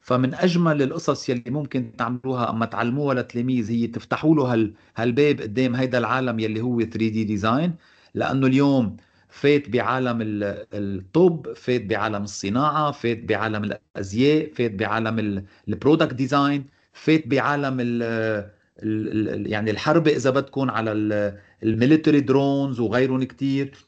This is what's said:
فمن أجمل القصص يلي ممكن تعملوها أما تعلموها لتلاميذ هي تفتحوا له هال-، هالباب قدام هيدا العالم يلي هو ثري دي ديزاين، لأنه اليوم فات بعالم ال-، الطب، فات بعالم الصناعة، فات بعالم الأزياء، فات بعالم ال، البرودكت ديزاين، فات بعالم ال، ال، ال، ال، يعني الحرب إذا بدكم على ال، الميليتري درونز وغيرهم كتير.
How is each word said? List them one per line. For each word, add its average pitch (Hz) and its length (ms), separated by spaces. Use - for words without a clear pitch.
فمن 127 320
أجمل 165 480
القصص 139 480
يلي 120 180
ممكن 131 500
تعملوها 123 520
أما 113 160
تعلموها 120 500
لتلاميذ 123 560
هي 117 160
تفتحوا 120 480
له 127 180
هال-، 113 200
هالباب 123 460
قدام 120 340
هيدا 127 220
العالم 120 420
يلي 110 220
هو 120 200
ثري 110 280
دي 110 140
ديزاين، 113 520
لأنه 135 340
اليوم 131 500
فات 143 400
بعالم 120 520
ال-، 104 520
الطب، 104 840
فات 123 300
بعالم 104 380
الصناعة، 143 680
فات 117 320
بعالم 107 400
الأزياء، 120 880
فات 117 180
بعالم 110 480
ال، 101 240
البرودكت 151 460
ديزاين، 143 520
فات 156 340
بعالم 135 520
ال، 120 240
ال، 110 280
ال، 107 180
ال، 104 180
يعني 107 240
الحرب 156 360
إذا 135 220
بدكم 135 420
على 110 200
ال، 104 460
الميليتري 143 560
درونز 139 600
وغيرهم 127 440
كتير. 135 520